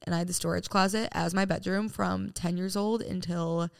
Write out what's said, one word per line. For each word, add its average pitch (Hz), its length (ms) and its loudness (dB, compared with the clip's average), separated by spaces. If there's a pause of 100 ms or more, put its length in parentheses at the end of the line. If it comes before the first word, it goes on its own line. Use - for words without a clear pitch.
And 175 120 0
I 165 40 2
had 175 80 0
the 180 60 -2
storage 165 360 -2
closet 196 420 2
as 170 220 0
my 196 100 2
bedroom 190 460 0
from 190 400 -2
ten 175 260 -2
years 185 220 -2
old 214 240 2
until 170 680 -2 (100)